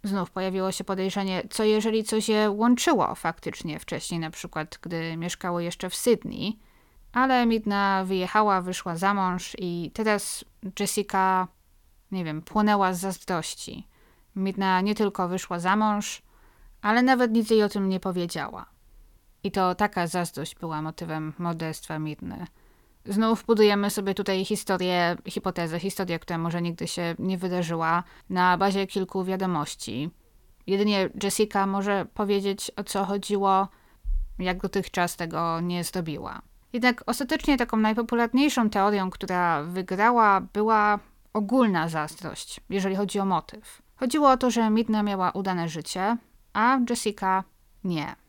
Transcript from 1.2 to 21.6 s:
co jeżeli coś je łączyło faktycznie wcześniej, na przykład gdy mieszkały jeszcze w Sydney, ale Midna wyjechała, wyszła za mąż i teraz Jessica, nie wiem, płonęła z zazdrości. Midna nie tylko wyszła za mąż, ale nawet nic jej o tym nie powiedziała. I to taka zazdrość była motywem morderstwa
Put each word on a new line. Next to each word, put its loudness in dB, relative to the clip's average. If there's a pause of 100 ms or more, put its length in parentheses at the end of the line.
co -2
jeżeli 2
coś -2
je 4
łączyło 4
faktycznie -6
wcześniej, -6
na -6
przykład -10
gdy -6
mieszkały -4
jeszcze -6
w -8
Sydney, 0 (540)
ale 2
Midna 2
wyjechała, 2
wyszła -6
za 2
mąż -2
i -4
teraz -2 (340)
Jessica, 2 (640)
nie -4
wiem, -4
płonęła 2
z -4
zazdrości. -6 (480)
Midna 2
nie 2
tylko 0
wyszła -4
za 2
mąż, 0 (600)
ale 4
nawet 4
nic 2
jej 6
o 2
tym 0
nie 0
powiedziała. -4 (760)
I -2
to 2
taka 0
zazdrość -6
była -6
motywem -8
morderstwa -6